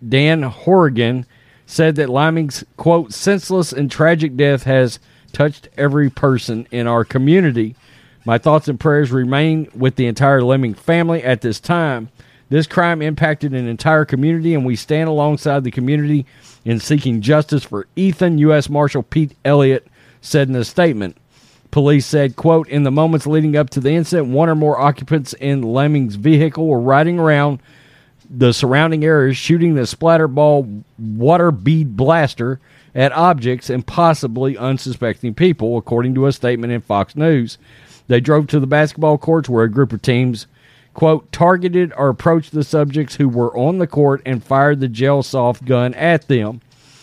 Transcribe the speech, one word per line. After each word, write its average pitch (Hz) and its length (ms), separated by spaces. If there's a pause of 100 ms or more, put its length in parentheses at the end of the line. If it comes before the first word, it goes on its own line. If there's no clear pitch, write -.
Dan 147 360
Horrigan 127 840 (420)
said 160 300
that 143 120
Liming's, 151 560 (120)
quote, 170 360
"senseless 185 600
and 135 160
tragic 156 480
death 139 280
has 131 340 (340)
touched - 360 (100)
every 143 320
person 123 600
in 120 160
our 117 160
community. 131 720 (480)
My 117 140
thoughts 151 280
and 135 140
prayers 147 320
remain 143 600
with 127 220
the 127 120
entire 135 360
Liming 123 320
family 165 480
at 123 200
this 113 180
time. 147 480 (400)
This 151 180
crime 170 340
impacted 151 540
an 123 140
entire 156 360
community, 160 480
and 135 140
we 123 80
stand 156 340
alongside 147 540
the 127 80
community 147 560 (380)
in 117 160
seeking 135 400
justice 147 420
for 101 320
Ethan," 175 440
U 151 140
S 147 160
Marshal 147 360
Pete 151 400
Elliott 135 420 (340)
said 143 280
in 131 80
a 120 80
statement. 113 520 (540)
Police 143 360
said, 139 300
quote, 165 320
"In 143 160
the 135 80
moments 156 340
leading 151 300
up 151 140
to 139 100
the 131 100
incident, 160 380
one 151 200
or 160 60
more 151 240
occupants 139 540
in 139 280
Leming's 131 540
vehicle 156 540
were 131 100
riding 143 400
around 147 400 (720)
the 123 220
surrounding 151 520
areas, 139 320
shooting 165 380
the 131 80
splatterball 147 1000 (140)
water 127 540
bead 135 460
blaster 135 640 (340)
at 131 160
objects 131 580
and 131 160
possibly 135 720
unsuspecting 123 800
people," 127 420
according 120 380
to 135 120
a 139 60
statement 120 400
in 120 80
Fox 101 360
News. 147 420 (480)
They 123 140
drove 147 280
to 151 120
the 131 80
basketball 151 500
courts 160 300
where 113 160
a 113 60
group 117 220
of 107 80
teams, 123 460 (460)
quote, 156 400
targeted 180 640
or 139 120
approached 160 440
the 151 100
subjects 147 540
who 139 120
were 120 280
on 156 220
the 175 100
court 143 360
and 127 200
fired 143 340
the 135 80
gel 131 380
soft 123 400
gun 123 300
at 165 340
them 117 320 (420)